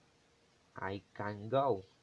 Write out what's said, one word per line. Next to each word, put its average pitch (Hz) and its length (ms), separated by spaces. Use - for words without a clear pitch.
I 95 260
can 104 360
go. 123 340